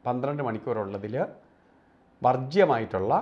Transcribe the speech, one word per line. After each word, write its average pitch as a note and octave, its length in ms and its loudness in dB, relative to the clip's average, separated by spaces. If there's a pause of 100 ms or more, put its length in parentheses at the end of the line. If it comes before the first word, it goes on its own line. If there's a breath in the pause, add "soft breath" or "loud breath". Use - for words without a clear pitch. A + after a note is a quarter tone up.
പന്ത്രണ്ട് C3+ 420 0
മണിക്കൂറുള്ളതിൽ G#2+ 680 -4 (1080 soft breath)
വർജ്യമായിട്ടുള്ള C3 960 2